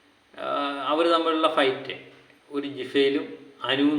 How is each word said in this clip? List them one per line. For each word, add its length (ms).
ആഹ്, 340
അവർ 220
തമ്മിലുള്ള 440
ഫൈറ്റ്, 380
ഒരു 120
ജിഫയിലും 480
അനുവും 300